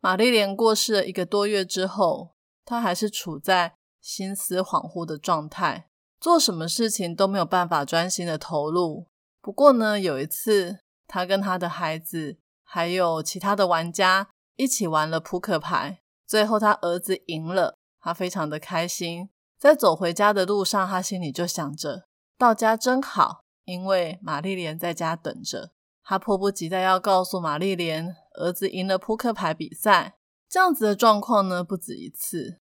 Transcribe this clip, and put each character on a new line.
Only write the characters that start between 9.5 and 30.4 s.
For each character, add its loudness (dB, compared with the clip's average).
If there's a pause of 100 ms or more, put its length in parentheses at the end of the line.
过 6
呢， 0
有 -2
一 -4
次 0 (280)
他 -4
跟 0
他 -2
的 -4
孩 -4
子 -10 (240)
还 -4
有 0
其 -8
他 0
的 2
玩 2
家 4 (260)
一 0
起 -2
玩 2
了 0
扑 -6
克 -2
牌， -4 (260)
最 2
后 0
他 4
儿 0
子 -4
赢 -8
了， 0 (240)
他 -4
非 -4
常 -4
的 -6
开 -4
心。 -8 (300)
在 8
走 4
回 -2
家 4
的 2
路 0
上， 0
他 -2
心 -6
里 -4
就 -4
想 -6
着： -8 (340)
到 6
家 2
真 0
好， -2 (220)
因 -8
为 0
玛 -4
丽 -4
莲 -6
在 -4
家 -4
等 -8
着。 -10 (300)
他 -4
迫 0
不 0
及 -6
待 -2
要 4
告 4
诉 -4
玛 -2
丽 -2
莲， -4 (180)
儿 -2
子 -4
赢 -4
了 0
扑 -4
克 -2
牌 -2
比 -10
赛。 2 (320)